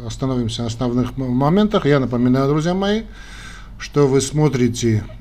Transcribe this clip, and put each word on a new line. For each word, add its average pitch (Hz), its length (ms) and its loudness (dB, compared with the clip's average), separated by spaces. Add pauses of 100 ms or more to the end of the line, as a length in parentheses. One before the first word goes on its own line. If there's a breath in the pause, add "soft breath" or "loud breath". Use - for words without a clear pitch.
остановимся 123 560 -4
на 120 60 -4
основных 123 500 -2
м-, 131 120 -4
моментах. 170 580 2
Я 143 120 6
напоминаю, 127 480 2
друзья 156 280 0
мои, 208 300 -2 (760 loud breath)
что 143 280 2
вы 135 140 4
смотрите, 123 840 2 (180)